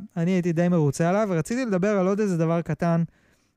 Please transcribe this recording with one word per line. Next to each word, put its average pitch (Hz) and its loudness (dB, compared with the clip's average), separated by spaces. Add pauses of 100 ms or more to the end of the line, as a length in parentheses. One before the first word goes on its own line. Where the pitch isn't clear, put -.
(160)
אני 170 0
הייתי 180 0
די 175 2
מרוצה 165 2
עליו, 202 2
ורציתי 226 -2
לדבר 202 0
על 185 2
עוד 202 0
איזה 196 0
דבר 165 0
קטן 170 0 (520)